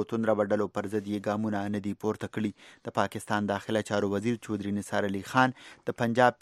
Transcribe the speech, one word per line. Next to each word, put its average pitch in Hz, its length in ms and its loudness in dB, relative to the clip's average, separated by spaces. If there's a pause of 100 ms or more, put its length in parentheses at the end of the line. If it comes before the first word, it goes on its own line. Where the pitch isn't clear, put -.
(120)
توندروه 107 400 2
ډلو 104 240 2
پر 98 160 -4
ضد 104 180 -2
یې 104 180 -4
ګامونه 104 360 -2 (100)
نه 101 140 -4
دي 101 40 -2 (120)
پورته 104 320 -2
کړي. 107 160 -2 (360)
د - 120 -6
پاکستان 104 520 0
داخله 107 380 0
چارو 101 240 2
وزیر 110 320 0
چودري 101 320 -4
نثار 101 320 -2
علي 95 220 -4
خان 127 260 4
د - 440 -10
پنجاب 120 400 4